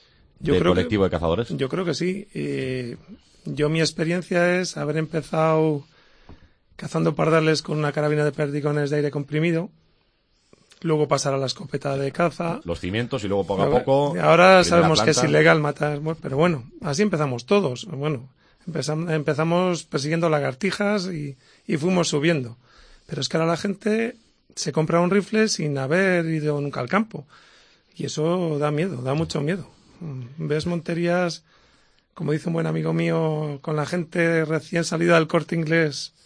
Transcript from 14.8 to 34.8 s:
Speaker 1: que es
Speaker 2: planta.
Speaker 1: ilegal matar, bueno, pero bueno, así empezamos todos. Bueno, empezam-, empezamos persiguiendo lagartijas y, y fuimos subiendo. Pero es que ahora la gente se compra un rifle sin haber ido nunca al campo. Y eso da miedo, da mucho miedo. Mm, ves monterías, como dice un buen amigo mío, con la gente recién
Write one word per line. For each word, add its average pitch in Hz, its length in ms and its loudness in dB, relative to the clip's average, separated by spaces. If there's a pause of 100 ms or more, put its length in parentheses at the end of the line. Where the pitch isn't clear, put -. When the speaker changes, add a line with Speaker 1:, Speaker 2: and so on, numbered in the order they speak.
Speaker 1:
que 156 100 4
es 147 60 2
Speaker 2:
planta. - 120 2
Speaker 1:
ilegal 156 300 6
matar, 147 400 -2
bueno, 160 220 -6
pero 131 160 -6
bueno, 151 320 2 (120)
así 147 200 -2
empezamos 151 440 0
todos. 190 400 0
Bueno, 143 440 -6 (400)
empezam-, 156 440 -4
empezamos 165 680 0
persiguiendo 160 460 -2
lagartijas 175 800 0
y, 147 300 -8 (300)
y 160 100 0
fuimos 175 320 0
subiendo. 143 480 0 (500)
Pero 139 140 -8
es 127 80 -4
que - 80 -2
ahora 165 140 2
la 170 60 0
gente 220 580 -2 (400)
se - 160 -6
compra 160 300 2
un 175 100 4
rifle 214 360 2
sin 151 300 -2
haber 170 480 2
ido 151 360 -2
nunca 143 200 -4
al 123 80 -6
campo. 196 360 -2 (720)
Y - 100 -6
eso 160 540 -2
da 147 120 0
miedo, 151 300 -2
da 131 120 -2
mucho 160 280 -2
miedo. 160 260 -4 (320)
Mm, 139 480 -10
ves 151 180 0
monterías, 170 800 -2 (720)
como 147 180 -4
dice 156 160 -2
un 170 60 -2
buen 165 140 -2
amigo 160 260 -2
mío, 156 680 -2
con 156 140 -6
la 151 100 -2
gente 165 600 0
recién 160 400 -2